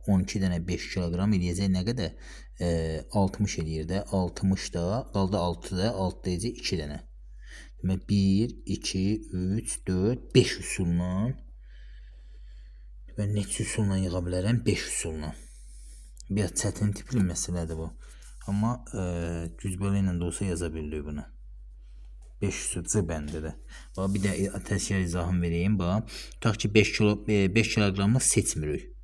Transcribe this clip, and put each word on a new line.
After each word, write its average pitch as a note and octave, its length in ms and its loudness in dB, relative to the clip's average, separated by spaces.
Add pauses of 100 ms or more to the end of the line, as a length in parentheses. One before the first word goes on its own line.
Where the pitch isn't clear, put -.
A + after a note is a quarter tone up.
(120)
on F2+ 160 6
iki G2+ 160 -2
dənə F2+ 240 2
beş F2 260 -2
kiloqram F2+ 400 2
eləyəcək F2+ 380 2
nə F#2 160 4
qədər? A2+ 240 -2 (480)
E, F2 100 2 (420)
altmış G2 520 2
eləyir D#2+ 260 -4
də. F#2+ 220 0
Altmış F#2 640 2
da, F#2 400 0
qaldı G2 240 2
altı F2 400 0
da, G#2 180 2
altı F#2+ 340 -2
deyəcək F#2+ 320 -2
iki - 220 -2
dənə. - 160 -6 (800)
Deməli, F#2 300 0
bir, G2+ 440 6 (120)
iki, F#2+ 400 0 (260)
üç, F#2 560 -2
dörd, F#2+ 480 2
beş - 240 8
üsulla. F2 520 0 (2000)
Deməli, G2+ 260 -2
neçə G2+ 240 -2
üsulla G2+ 400 2
yığa F2+ 240 0
bilərəm? F#2 380 2
Beş G2 240 2
üsulla. D#2 420 -4 (1000)
Biraz G2 300 2
çətin G#2 380 2
tipli A#2 260 2
məsələdir E2 560 -2
bu. D#2+ 140 -6 (540)
Amma, G#2 280 2 (160)
e, F#2+ 140 -2 (560)
güc F#2+ 180 -4
bəla G2 240 4
ilə F2+ 160 4
də F2 80 0
olsa E2+ 180 -2
yaza E2+ 280 0
bildik D2+ 320 -4
bunu. D2 180 -6 (1200)
Beş G2 220 0
üsul - 200 -4
C G#2+ 240 2
bəndi D#2 320 -4
də. D#2 140 -6 (420)
Bax, F#2+ 180 0
bir G2 100 0
də, G2 80 4 (120)
e, G2 60 0 (180)
təkrar F#2+ 380 2
izahım F2 360 2
vereyim. F2 380 2
Bax, F#2 380 0 (160)
tutaq G#2+ 260 2
ki, G#2 140 0
beş G#2 240 8
kilo, G#2 160 6 (160)
e, G2 260 4
beş A2 200 4
kiloqramlıq G#2 480 4
seçmirik. - 680 2 (140)